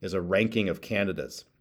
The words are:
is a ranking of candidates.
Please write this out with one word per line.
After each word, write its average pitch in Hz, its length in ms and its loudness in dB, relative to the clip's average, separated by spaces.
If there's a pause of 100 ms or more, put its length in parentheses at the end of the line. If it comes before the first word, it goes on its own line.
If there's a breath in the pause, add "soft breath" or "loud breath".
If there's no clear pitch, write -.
is 92 120 -6
a 95 80 0
ranking 104 480 2
of - 120 -4
candidates. 98 640 -4 (160)